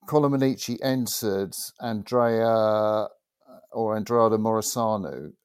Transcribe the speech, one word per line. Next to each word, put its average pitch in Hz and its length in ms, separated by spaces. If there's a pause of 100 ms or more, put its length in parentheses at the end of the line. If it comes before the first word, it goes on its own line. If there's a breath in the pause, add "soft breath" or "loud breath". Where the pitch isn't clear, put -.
Colomanici 135 760
entered 107 720 (260)
Andrea, 113 680
uh, 107 600 (640)
or 110 260
Andrada 110 400
Morisanu, 107 960 (120)